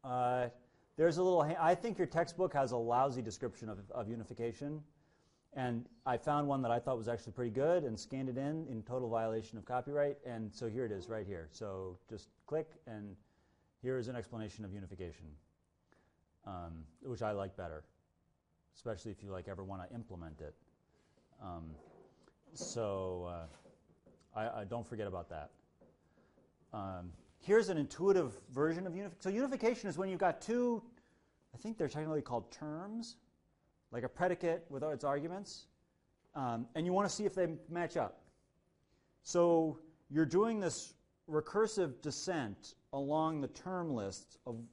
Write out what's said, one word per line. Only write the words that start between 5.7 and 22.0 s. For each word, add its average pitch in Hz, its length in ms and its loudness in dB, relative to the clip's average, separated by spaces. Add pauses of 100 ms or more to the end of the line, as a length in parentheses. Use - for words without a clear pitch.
I 127 100 4
found 147 300 2
one 139 160 2
that 117 80 2
I 117 80 4
thought 131 180 0
was 113 120 -4
actually 117 240 -4
pretty 120 180 -2
good 156 320 4
and 113 160 -2
scanned 131 300 -4
it 127 100 -2
in, 151 320 -2
in 110 140 -6
total 123 240 -2
violation 113 500 0
of 98 60 -12
copyright. 143 600 0
And 110 300 -6
so 120 140 -4
here 120 160 -2
it 110 80 -2
is 92 160 -6
right 110 180 -4
here. 85 240 -6
So 95 480 -6 (100)
just 107 200 -12 (180)
click, 156 220 -2 (180)
and 104 300 -10 (680)
here 127 160 0
is 120 80 -2
an 127 80 -6
explanation 110 500 -8
of 95 80 -10
unification, 90 540 -10 (1200)
um, 85 380 -10 (180)
which 120 200 -6
I 107 100 0
like 98 240 -4
better, 80 260 -8 (960)
especially 110 340 -8
if 95 100 -12
you, 101 120 -10
like, 92 160 -8
ever 98 160 -8
wanna 95 280 -10
implement 87 500 -12
it. 76 120 -12 (880)
Um, 85 220 -8 (880)